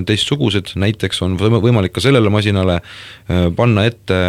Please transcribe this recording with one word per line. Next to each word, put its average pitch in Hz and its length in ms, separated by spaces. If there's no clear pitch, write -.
teistsugused, 107 720
näiteks 95 460
on 92 140
võim-, 107 240
võimalik 107 320
ka 92 80
sellele 120 300
masinale, 101 480
äh, 87 280
panna 110 280
ette, 110 340